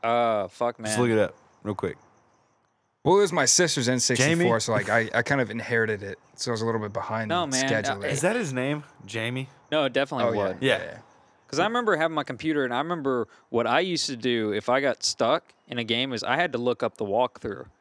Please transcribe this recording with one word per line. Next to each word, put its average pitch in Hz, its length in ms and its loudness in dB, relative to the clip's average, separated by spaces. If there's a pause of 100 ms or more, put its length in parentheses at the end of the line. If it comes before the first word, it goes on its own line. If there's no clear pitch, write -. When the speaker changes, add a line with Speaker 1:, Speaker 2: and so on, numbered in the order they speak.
Speaker 1:
Uh, 113 460 2
fuck, 120 280 -4
Speaker 2:
Just 107 220 -4
Speaker 1:
man. - 20 2
Speaker 2:
look 120 100 4
it 110 80 4
up 101 160 2 (280)
real 104 120 -4
quick. - 220 -6 (1080)
Speaker 3:
Well, 175 140 6
it - 20 6
was 190 120 2
my 156 140 2
sister's 143 420 2
N 127 120 2
sixty-four, 135 360 2
Speaker 2:
Jamie? 170 240 2
Speaker 3:
so, 117 120 -2
like, 104 180 0
I, 113 240 2
I 120 80 2
kind 139 180 0
of 110 100 -2
inherited 113 520 -2
it, 104 160 -10 (160)
so - 160 -8
I - 20 -2
was 110 80 -4
a 113 60 -2
little 113 140 0
bit 104 120 -6
behind 107 360 -4
Speaker 1:
No, 175 180 0
man, 131 200 0
Speaker 3:
schedule. 107 380 0
Speaker 1:
uh, - 40 -2
Speaker 2:
Is 143 140 -2
that 202 140 2
his 185 160 -2
name? 139 300 -2 (240)
Jamie? 117 420 -6 (240)
Speaker 1:
No, 151 120 2
it 127 100 -2
definitely 131 320 0
Speaker 3:
Oh, 113 60 2
yeah. 101 200 0
Speaker 1:
was. 92 80 -8
Speaker 2:
Yeah. 123 180 2
Speaker 3:
Yeah, 90 60 -8
yeah. - 140 -14 (500)
Speaker 1:
'Cause 139 120 -2
I 180 40 4
remember 220 320 0
having 160 200 0
my 147 80 -2
computer, 147 400 -2
and 120 100 -2
I 123 40 2
remember 139 500 -2 (220)
what 117 180 0
I 123 120 4
used 180 260 -2
to 135 100 -6
do 113 360 0
if 104 160 -2
I 127 120 4
got 139 240 -2
stuck 131 400 0 (240)
in 120 100 -6
a 117 60 -4
game 123 280 -2
is 110 120 -6
I 123 120 0
had 170 160 0
to 123 60 -2
look 120 240 0
up 113 140 -4
the 113 80 -4
walkthrough. 107 640 -4 (140)